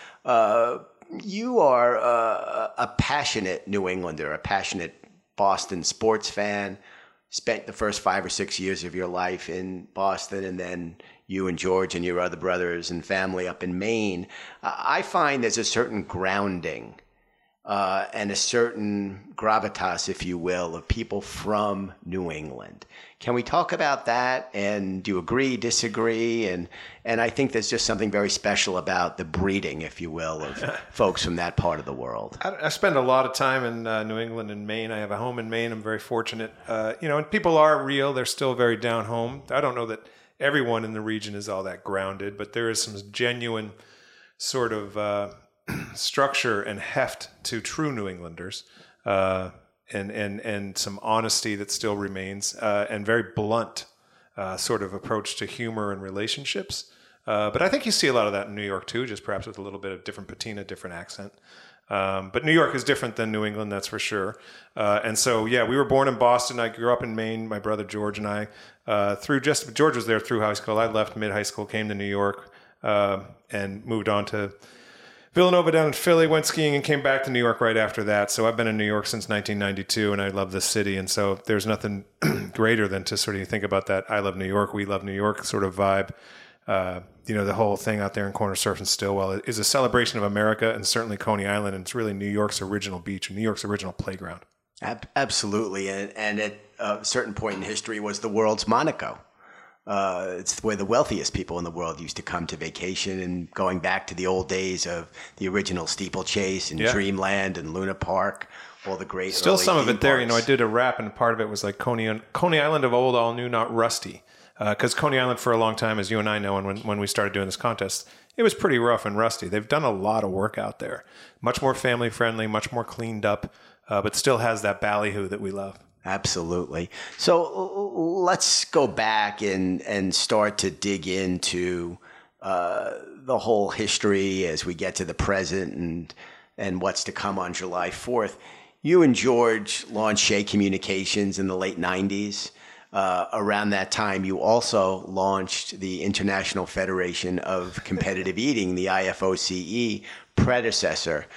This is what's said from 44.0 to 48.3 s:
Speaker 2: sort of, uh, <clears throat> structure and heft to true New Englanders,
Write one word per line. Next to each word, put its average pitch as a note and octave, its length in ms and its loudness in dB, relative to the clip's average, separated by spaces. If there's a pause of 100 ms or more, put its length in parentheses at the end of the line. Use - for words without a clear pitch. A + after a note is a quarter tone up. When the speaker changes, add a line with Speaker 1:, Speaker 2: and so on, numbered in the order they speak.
Speaker 2:
sort A#2+ 340 -2
of, G#2 240 -6
uh, G#2 320 0 (400)
<clears throat> - 260 -10
structure B2+ 680 0
and G2+ 180 -6
heft - 480 -4 (160)
to A#2 160 -4
true D3+ 320 -4
New G#2 160 -6
Englanders, F2 560 -12 (400)